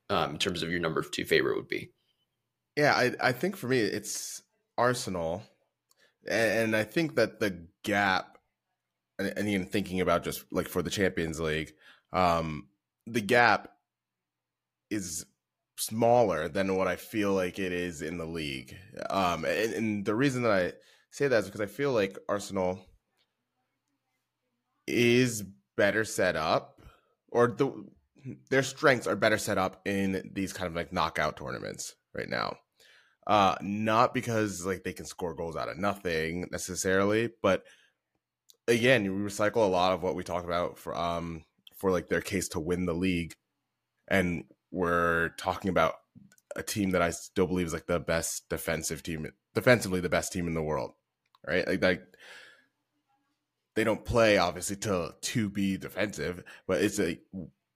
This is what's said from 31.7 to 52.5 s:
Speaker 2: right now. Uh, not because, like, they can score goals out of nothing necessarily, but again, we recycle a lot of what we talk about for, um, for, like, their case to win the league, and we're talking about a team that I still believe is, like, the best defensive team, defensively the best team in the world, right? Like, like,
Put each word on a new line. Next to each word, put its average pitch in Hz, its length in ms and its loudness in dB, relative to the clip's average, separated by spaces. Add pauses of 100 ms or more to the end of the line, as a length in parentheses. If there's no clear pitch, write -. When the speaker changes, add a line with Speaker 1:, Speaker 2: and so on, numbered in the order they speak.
Speaker 2:
right 50 160 -6
now. 53 280 -4 (720)
Uh, 98 340 4
not 110 520 2
because, 107 520 -2
like, 95 180 -4
they 90 100 -6
can 85 120 -12
score 82 300 -8
goals 82 220 -6
out 60 100 -4
of 60 100 -8
nothing 85 720 -2
necessarily, 98 800 0 (120)
but 95 240 2 (1040)
again, 120 340 6
we 98 260 -2
recycle 104 280 0
a 107 120 6
lot 90 220 4
of 87 100 0
what 87 140 0
we 87 80 -6
talk 87 220 -4
about 87 340 -2
for, - 160 -8
um, 85 480 -4 (320)
for, 95 160 0
like, 87 160 0
their 85 140 0
case 90 260 -4
to 90 120 -6
win 87 260 -2
the 85 80 0
league, 85 420 0 (720)
and 87 380 2 (260)
we're 85 640 2
talking 95 320 -4
about 85 260 2 (600)
a - 80 -6
team 98 280 -2
that 90 100 2
I 85 80 2
still - 380 -2
believe 90 200 0
is, 76 60 -6
like, 78 140 -8
the 87 120 2
best - 480 -4
defensive 80 560 -4
team, 78 260 -6 (240)
defensively 101 460 4
the 87 80 -2
best 82 240 0
team 87 160 -2
in 82 60 -2
the 80 100 -2
world, 73 300 -4 (520)
right? 87 220 0
Like, 95 160 0
like, 92 200 4 (1700)